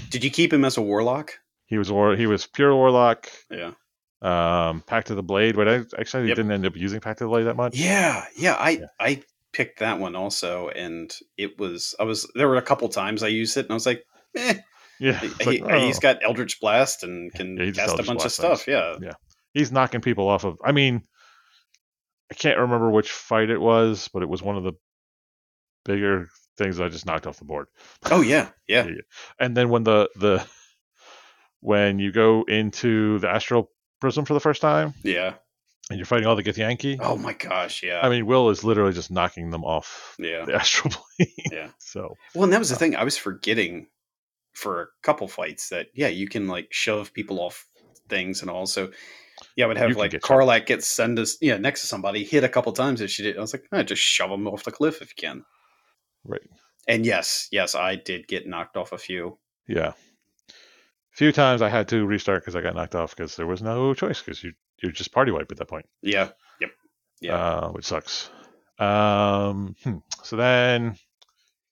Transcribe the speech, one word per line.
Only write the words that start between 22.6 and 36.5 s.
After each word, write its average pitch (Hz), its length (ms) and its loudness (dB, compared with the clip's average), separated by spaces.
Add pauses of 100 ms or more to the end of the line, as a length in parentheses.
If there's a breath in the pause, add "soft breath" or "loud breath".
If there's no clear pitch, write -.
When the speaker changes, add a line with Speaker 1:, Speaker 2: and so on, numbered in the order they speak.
Speaker 2:
which 107 200 4
fight 110 380 0
it 104 120 0
was, 113 520 4
but 95 80 -4
it 82 80 -2
was 92 140 -4
one 101 140 -4
of 92 60 -6
the 92 100 -4 (1120)
bigger 101 420 0 (300)
things 95 200 -2
that 90 60 -2
I 90 60 -2
just 80 180 -10
knocked 80 180 -4
off 76 140 -10
the 76 60 -20
board. 73 220 -10 (440 soft breath)
Speaker 1:
Oh, 170 100 6
yeah, 135 280 2 (180)
yeah. 113 160 4
Speaker 2:
<laughs> - 20 -4
Yeah, 87 60 -6
yeah. - 100 -10 (380 loud breath)
And 123 180 0
then 123 120 6
when 117 140 4
the, 107 340 6
the, 98 280 4 (1160 loud breath)
when 101 380 4
you 98 120 0
go 113 320 6
into 107 760 2
the 92 100 0
Astral 110 420 0 (280)
Prism 139 260 -2
for 151 100 -2
the 143 40 2
first 151 220 0
time, 156 320 2 (100)
Speaker 1:
Yeah. 92 300 -2 (580)
Speaker 2:
And 92 60 -6
you're 90 80 -8
fighting 113 220 0
all 113 80 6
the 104 80 -2
Githyanki. 120 580 -2